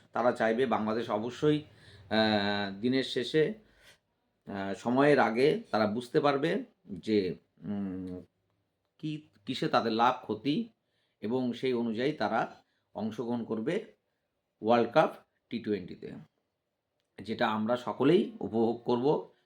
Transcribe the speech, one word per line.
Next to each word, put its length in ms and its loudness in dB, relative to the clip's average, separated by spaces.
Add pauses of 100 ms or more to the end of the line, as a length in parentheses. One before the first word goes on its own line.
(120)
তারা 200 2
চাইবে 340 2
বাংলাদেশ 440 -2
অবশ্যই, 500 0
আহ, 1200 0
দিনের 240 0
শেষে, 500 0 (960)
আহ, 260 -6
সময়ের 460 4
আগে 520 2
তারা 160 2
বুঝতে 320 -2
পারবে 460 0 (200)
যে, 500 -2 (220)
উম, 640 -8 (800)
কি, 300 -10 (160)
কিসে 220 -4
তাদের 240 2
লাভ 320 4
ক্ষতি, 460 -2 (520)
এবং 320 -2
সেই 200 -2
অনুযায়ী 380 -2
তারা 520 -4 (300)
অংশগ্রহণ 500 -6
করবে 420 -4 (760)
ওয়ার্ল্ড 300 2
কাপ 240 4 (340)
টি 100 -6
টোয়েন্টিতে, 520 -6 (1120)
যেটা 260 -2
আমরা 300 0
সকলেই 600 2
উপভোগ 440 0
করব। 500 0 (120)